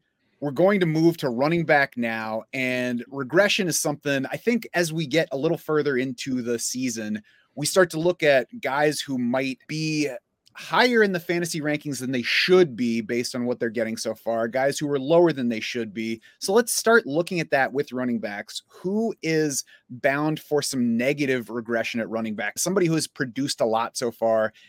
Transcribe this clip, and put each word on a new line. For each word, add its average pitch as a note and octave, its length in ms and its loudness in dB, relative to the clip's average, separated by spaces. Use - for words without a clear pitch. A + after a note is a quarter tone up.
we're C#3+ 100 -4
going F3+ 300 2
to F3+ 60 2
move E3 320 4
to D3 100 -2
running D3+ 360 0
back D3 320 4
now, A2+ 460 -4
and B2+ 540 -2
regression E3+ 640 0
is C#3+ 100 -2
something C#3+ 480 -2
I C#3 100 -6
think A#3 380 -2
as D#3 180 0
we D#3+ 140 -2
get C#3+ 240 2
a C#3 60 -4
little D#3 200 0
further D3 420 0
into B2+ 440 -4
the A#2 160 -2
season, A2 640 -4
we C#3+ 100 -6
start F#3 260 4
to D#3 100 -6
look F3 240 0
at C3+ 240 4
guys C#3 400 0
who C3+ 180 -4
might B2+ 500 -2
be D#3 400 -2
higher A3+ 480 4
in G3+ 100 2
the E3+ 80 -2
fantasy E3+ 420 -2
rankings D3 360 -4
than B2+ 140 -4
they B2 100 0
should F3+ 540 4
be A#2 240 0
based A#2+ 340 -4
on B2 120 -2
what B2 120 -2
they're A#2+ 120 -2
getting A2+ 260 -2
so A2 180 -6
far, A2+ 320 -2
guys C3 320 0
who D3 120 -4
are C#3+ 80 0
lower D#3+ 340 6
than C3 160 -2
they A2 120 -2
should A2 340 -6
be. A2+ 260 -4
So - 120 -2
let's A#3 220 2
start A3+ 320 4
looking E3+ 340 -2
at D3+ 120 -4
that C3 200 2
with C#3 200 -2
running B2 260 -2
backs. G2+ 500 -8
Who G#3 540 -4
is D#3 420 0
bound D3 520 -2
for D3 200 -2
some A#2+ 360 0
negative C3 520 0
regression A#2 520 -4
at F#2+ 100 -4
running A2 240 -4
back? G#2 240 -6
Somebody F#3 280 2
who D#3+ 80 2
has D3+ 120 0
produced C#3 560 -4
a B2 40 2
lot A2+ 300 0
so A#2+ 140 -2
far A2+ 420 2